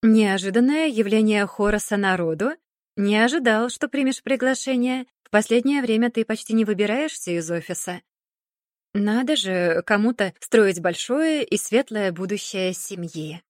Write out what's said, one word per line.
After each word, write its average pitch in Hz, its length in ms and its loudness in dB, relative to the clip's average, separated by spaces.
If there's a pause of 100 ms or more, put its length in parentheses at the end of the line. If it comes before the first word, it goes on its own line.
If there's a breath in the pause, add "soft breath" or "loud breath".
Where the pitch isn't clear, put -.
«Неожиданное 220 840 4
явление 214 580 2
Хороса 208 500 0
народу? 185 540 0 (460)
Не 202 200 2
ожидал, 240 540 2
что - 180 -4
примешь 269 340 -2
приглашение. 254 840 -2 (160)
В - 80 -20
последнее 240 520 2
время 233 280 2
ты 226 140 -2
почти - 280 -6
не 226 120 4
выбираешься 208 640 -2
из 165 200 -4
офиса». 170 520 -8 (920)
Надо 214 420 0
же 180 500 0
кому-то 208 540 0
строить 196 420 2
большое 269 600 0
и - 140 -2
светлое 208 560 -2
будущее 185 600 -4
семьи. 170 760 -10